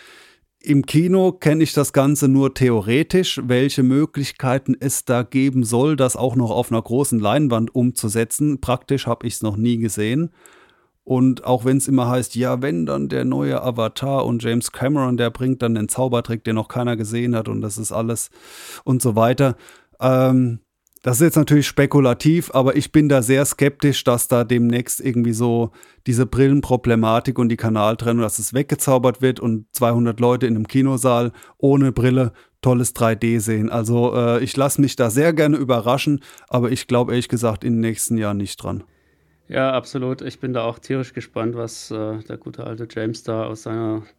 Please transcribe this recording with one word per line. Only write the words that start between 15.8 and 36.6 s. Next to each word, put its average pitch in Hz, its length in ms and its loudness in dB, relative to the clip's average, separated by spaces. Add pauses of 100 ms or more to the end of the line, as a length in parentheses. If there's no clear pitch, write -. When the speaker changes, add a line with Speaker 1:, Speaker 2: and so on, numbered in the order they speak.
Speaker 1:
Zaubertrick, 120 560 -2
den 110 120 -2
noch 110 120 -4
keiner 120 260 -2
gesehen 117 400 -2
hat 113 140 -4
und 107 140 -4
das 107 160 -8
ist 110 120 -6
alles" 113 380 -4 (560)
und 127 160 2
so 113 160 2
weiter. 123 400 2 (420)
Ähm, 127 640 2 (420)
das 123 140 0
ist 135 60 4
jetzt 165 140 4
natürlich 147 300 4
spekulativ, 143 880 2
aber 135 220 2
ich - 160 -2
bin 156 160 6
da 135 140 4
sehr 135 240 2
skeptisch, 143 580 0
dass 120 240 0
da 120 160 2
demnächst 120 560 0
irgendwie 120 320 0
so 117 380 0 (360)
diese 123 200 2
Brillenproblematik 120 1120 2
und 120 100 2
die 117 80 -2
Kanaltrennung, 113 680 0
dass 107 160 -4
es - 140 -8
weggezaubert 131 720 0
wird 127 180 0
und 110 320 -4
zweihundert 117 480 0
Leute 123 260 2
in 117 100 0
einem 110 120 -4
Kinosaal 127 640 0 (240)
ohne 139 360 4
Brille 127 400 2 (280)
tolles 123 320 2
drei 113 220 0
D 117 240 0
sehen. 110 320 -2
Also, 120 440 0
äh, 120 300 0
ich 113 140 -6
lass 135 180 0
mich 139 180 2
da 120 140 0
sehr 147 240 2
gerne 151 240 2
überraschen, 127 640 0 (280)
aber 120 220 0